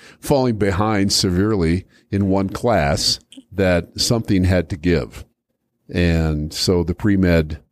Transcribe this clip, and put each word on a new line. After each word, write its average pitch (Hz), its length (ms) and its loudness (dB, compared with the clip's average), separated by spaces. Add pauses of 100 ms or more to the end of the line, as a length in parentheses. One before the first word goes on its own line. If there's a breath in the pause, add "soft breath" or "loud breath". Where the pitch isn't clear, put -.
<laughs> - 180 -20
falling 127 360 0
behind 101 560 0
severely 92 720 0 (240 soft breath)
in 101 180 0
one 95 200 0
class, 92 680 -2 (360)
that 90 340 0 (120)
something 107 440 0
had 90 260 0
to 98 80 -6
give. 73 480 -2 (640)
And 80 640 0
so 90 280 0
the 85 120 -2
pre-med, 87 640 0 (140)